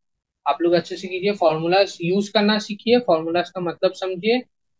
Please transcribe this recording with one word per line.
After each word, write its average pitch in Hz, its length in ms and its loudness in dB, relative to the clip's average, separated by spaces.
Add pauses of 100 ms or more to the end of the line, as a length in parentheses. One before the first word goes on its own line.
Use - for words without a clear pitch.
(480)
आप 143 140 0
लोग 170 120 2
अच्छे 175 220 0
से 190 120 -10
कीजिए, 185 260 -2
formulas 175 680 2
use 190 320 -2
करना 208 260 2
सीखिए, 226 400 0
Formulas 170 500 0
का - 120 -8
मतलब 185 320 -2
समझिए, 190 460 -2 (400)